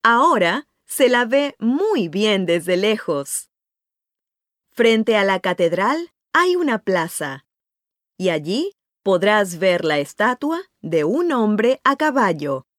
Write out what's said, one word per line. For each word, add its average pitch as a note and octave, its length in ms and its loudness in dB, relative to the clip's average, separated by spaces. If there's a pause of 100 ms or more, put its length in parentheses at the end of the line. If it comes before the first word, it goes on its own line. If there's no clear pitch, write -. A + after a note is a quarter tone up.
Ahora A#3 640 2 (180)
se - 240 0
la B3 160 2
ve C#4 360 0
muy C4+ 480 0
bien G3 360 -2
desde E3+ 320 0
lejos. F#3 720 -4 (1200)
Frente A3+ 440 2
a G3+ 60 2
la G3 160 2
catedral F#3+ 760 -2 (200)
hay F4+ 240 2
una C#4 240 0
plaza, D#3+ 680 -4 (720)
y F#3 120 0
allí F#3+ 420 -2 (320)
podrás F#3+ 560 2
ver F3 240 0
la D3+ 160 0
estatua B3 600 -2 (200)
de D#3+ 220 0
un D#4 260 0
hombre A3+ 540 0
a C#4 100 2
caballo. F3+ 720 -2 (120)